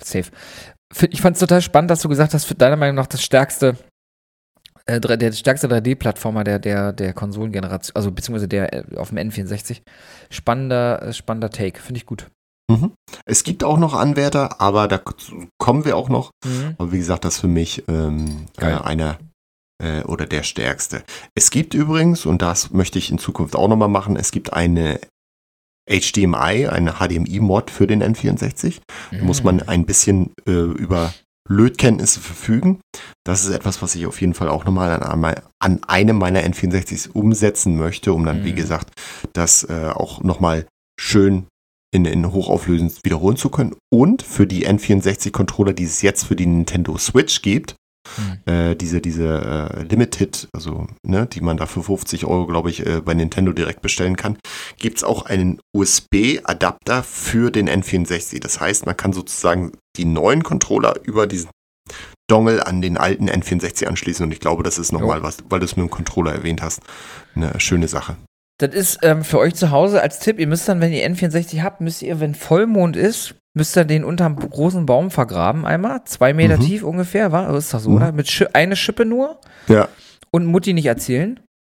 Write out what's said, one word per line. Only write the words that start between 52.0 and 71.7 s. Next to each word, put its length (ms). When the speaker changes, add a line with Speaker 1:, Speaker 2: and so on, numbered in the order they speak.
Speaker 2:
Euro, 200
glaub 220
ich, 180
äh, 160
bei 140
Nintendo 380
direkt 280
bestellen 360
kann, 200
gibt's 260
auch 220
einen 340
U-S-B-Adapter 1300
für 480
den 160
N 160
vierundsechzig. 560
Das 200
heißt, 260
man 120
kann 160
sozusagen 580
die 80
neuen 380
Controller 600
über 240
diesen 220
Dongle 360
an 160
den 160
alten 300
N 160
vierundsechzig 440
anschließen. 380
Und 60
ich 80
glaube, 240
das 140
ist 140
nochmal 280
Speaker 1:
Jo. 40
Speaker 2:
was, 140
weil 100
du 60
es 100
mit 120
dem 40
Controller 420
erwähnt 280
hast, 200
eine 240
schöne 280
Sache. 280
Speaker 1:
Das 140
ist, 300
ähm, 200
für 160
euch 160
zu 160
Hause 300
als 180
Tipp, 200
ihr 80
müsst 200
dann, 140
wenn 120
ihr 100
N 120
vierundsechzig 480
habt, 180